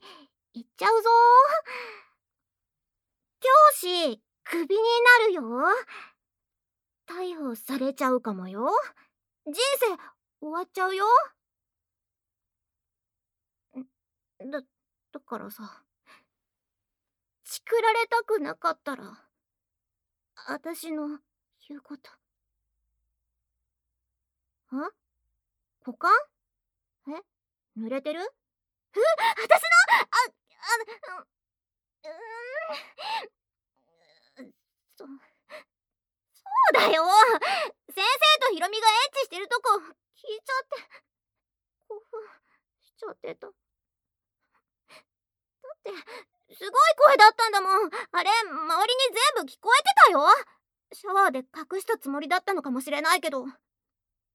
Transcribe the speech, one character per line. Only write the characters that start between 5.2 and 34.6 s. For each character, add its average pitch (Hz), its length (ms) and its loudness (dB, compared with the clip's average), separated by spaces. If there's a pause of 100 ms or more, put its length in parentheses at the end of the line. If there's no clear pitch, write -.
る 403 80 0
よ。 330 80 -6 (1700)
逮 359 300 -10
捕 262 180 -8
さ 262 240 -8
れ 269 160 -4
ち 294 80 -6
ゃ 262 80 0
う 247 100 0
か 214 140 -8
も 185 120 -12
よ。 214 240 -6 (760)
人 302 100 -12 (240)
生 415 180 -2 (440)
終 302 80 -12
わ 330 120 -6
っ 359 100 -12
ち - 60 -16
ゃ 370 100 0
う 381 80 -6
よ。 403 120 -2 (2750)
ん、 - 800 -20
だ、 285 100 -10 (500)
だ 285 80 -18
か - 200 -14
ら 202 100 -18
さ。 208 340 -20 (1600)
チ - 200 -16
ク 453 180 -2
ら 440 100 2
れ 466 160 -2
た 466 160 -2
く 427 160 -2
な 294 160 -8
か - 160 -6
っ - 100 -12
た 277 140 -10
ら、 208 340 -20 (1200)
私 311 460 -12
の 294 260 -10 (480)
言 294 120 -20
う - 20 -20
こ 294 160 -20
と。 - 120 -20 (2500)
あ？ 302 220 -10 (920)
股 247 120 -12
間？ 359 160 0 (960)
え？ 320 120 -12 (560)
濡 220 120 -10
れ 262 120 -6
て 302 120 -6
る？ 330 80 -10
え？ - 20 -10
私 - 760 -18
の？ 640 720 2 (440)
あ、 - 60 -2 (460)
あ 440 140 -2 (400)
の、 - 60 -16
う、 - 40 -20 (760)
う 311 40 -20 (2250)
ー 185 40 -20
ん。 - 100 -20 (420)